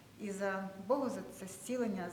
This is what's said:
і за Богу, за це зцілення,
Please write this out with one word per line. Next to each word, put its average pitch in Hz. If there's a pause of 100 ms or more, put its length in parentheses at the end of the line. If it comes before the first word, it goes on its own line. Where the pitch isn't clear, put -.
(200)
і 208
за 196 (180)
Богу, 262
за 196
це -
зцілення, 202